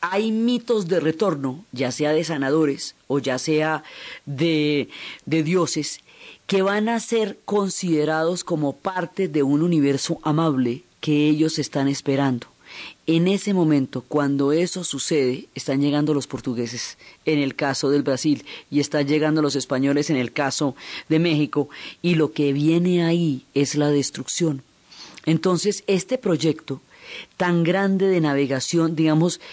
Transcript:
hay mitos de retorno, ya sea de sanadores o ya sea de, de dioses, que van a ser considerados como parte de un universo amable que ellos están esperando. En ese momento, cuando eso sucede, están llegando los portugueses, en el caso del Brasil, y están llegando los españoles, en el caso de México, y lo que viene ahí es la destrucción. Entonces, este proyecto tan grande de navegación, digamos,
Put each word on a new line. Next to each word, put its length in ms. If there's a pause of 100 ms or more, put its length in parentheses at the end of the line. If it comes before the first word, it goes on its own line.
hay 300
mitos 560
de 120
retorno, 720
ya 200
sea 220
de 100
sanadores 680 (140)
o 100
ya 220
sea 420 (460)
de, 640 (360)
de 160
dioses, 600 (440)
que 160
van 280
a 100
ser 440
considerados 1000
como 300
parte 540
de 140
un 220
universo 580
amable 600 (180)
que 260
ellos 300
están 300
esperando. 580 (640)
En 200
ese 280
momento, 520
cuando 440
eso 320
sucede, 720
están 260
llegando 320
los 140
portugueses, 720 (260)
en 140
el 160
caso 340
del 140
Brasil, 420 (240)
y 100
están 280
llegando 340
los 140
españoles, 560
en 60
el 140
caso 440 (340)
de 80
México, 520 (340)
y 100
lo 180
que 220
viene 500
ahí 400 (120)
es 180
la 160
destrucción. 720 (640)
Entonces, 600
este 320
proyecto 600 (580)
tan 260
grande 420
de 160
navegación, 760
digamos, 460 (120)